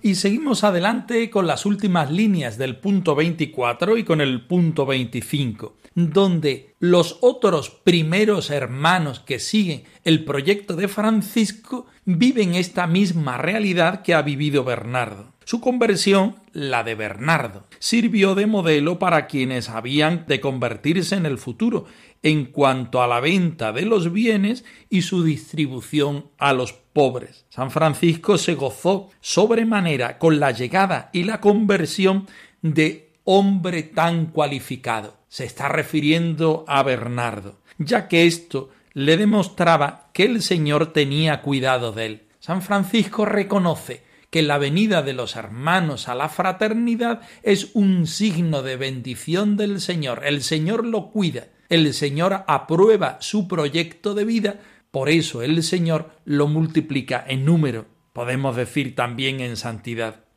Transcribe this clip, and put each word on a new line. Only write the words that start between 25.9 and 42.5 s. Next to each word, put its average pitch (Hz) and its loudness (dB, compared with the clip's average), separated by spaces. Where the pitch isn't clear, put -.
a 139 2
los 127 -2
pobres. - -2
San 127 -8
Francisco 160 2
se - 0
gozó 170 -2
sobremanera 202 0
con 160 4
la 143 2
llegada 131 -2
y 175 -2
la 208 -4
conversión 196 2
de 156 0
hombre 185 2
tan 160 0
cualificado. 127 -6
Se - -12
está 135 -8
refiriendo 156 0
a 143 2
Bernardo, 120 -4
ya 170 0
que 170 6
esto - -2
le 147 4
demostraba 175 2
que 185 2
el 233 0
Señor 156 0
tenía 147 0
cuidado 131 0
de 113 -6
él. 107 -10
San 180 -4